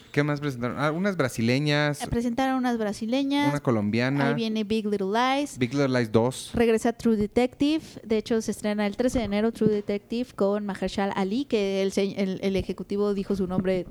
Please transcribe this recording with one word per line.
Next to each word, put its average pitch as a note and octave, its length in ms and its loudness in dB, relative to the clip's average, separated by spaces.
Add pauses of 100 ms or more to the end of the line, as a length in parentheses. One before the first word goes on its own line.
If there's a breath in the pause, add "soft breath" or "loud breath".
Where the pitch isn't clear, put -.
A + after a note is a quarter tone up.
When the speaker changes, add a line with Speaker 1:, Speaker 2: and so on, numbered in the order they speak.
(120)
Speaker 1:
¿Qué C#3+ 120 0
más D3 160 -2
presentaron? B2 400 -4
Ah, D3 120 0
unas F#3 260 -2
brasileñas, D3 840 0
Speaker 2:
Eh, - 40 -6
presentaron B3 500 0
unas B3 200 0
brasileñas. C4+ 720 0
Speaker 1:
una G3+ 120 0
colombiana. B2 680 2
Speaker 2:
Ahí - 60 2
viene A3 280 -2
Big G#3+ 220 0
Little G3+ 260 -2
Lies. C4 460 0
Speaker 1:
Big B2 160 0
Little C#3 160 2
Lies B2 220 2
dos. A#2 420 2
Speaker 2:
Regresa A3+ 400 2
True A3+ 240 2
Detective. B3+ 680 0 (200)
De A3 140 0
hecho, A3 240 0
se G#3+ 100 -4
estrena G#3 340 -2
el G3+ 100 -2
trece B3+ 240 0
de A3 60 -2
enero G#3 260 0
True A3 180 4
Detective G#3 680 -2
con G#3 320 0
Mahershala G3 460 -2
Ali, G3+ 320 0
que G3 360 0
el G3 100 0
se-, G3 300 0
el, F#3+ 220 -2
el G3 120 0
ejecutivo G3+ 600 -2
dijo G3 200 -2
su F#3+ 120 0
nombre F#3 440 0